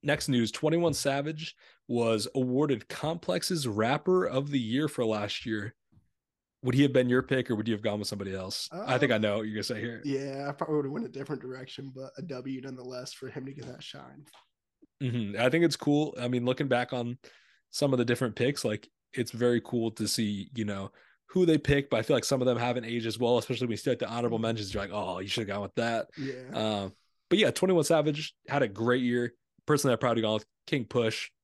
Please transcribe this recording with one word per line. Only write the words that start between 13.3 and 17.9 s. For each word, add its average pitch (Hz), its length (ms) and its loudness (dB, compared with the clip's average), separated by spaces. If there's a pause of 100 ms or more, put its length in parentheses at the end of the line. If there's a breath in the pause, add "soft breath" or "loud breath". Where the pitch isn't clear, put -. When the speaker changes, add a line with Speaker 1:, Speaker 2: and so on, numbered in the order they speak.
Speaker 2:
to 139 80 -12
get 135 140 -14
that 127 160 -14
shine. 139 420 -18 (760)
Speaker 1:
Mm-hmm. 113 380 -4
I 123 100 4
think 170 160 4
it's 156 120 2
cool. 147 420 2
I 123 80 -2
mean, 123 180 0
looking 127 220 0
back 123 260 2
on 123 240 -4 (520 loud breath)
some 139 240 2